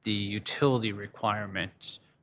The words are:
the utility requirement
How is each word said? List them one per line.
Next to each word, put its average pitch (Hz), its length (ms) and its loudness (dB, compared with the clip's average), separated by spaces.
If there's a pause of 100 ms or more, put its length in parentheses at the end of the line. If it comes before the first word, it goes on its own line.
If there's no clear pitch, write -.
the 110 80 0
utility 104 800 2
requirement 101 1080 -4 (240)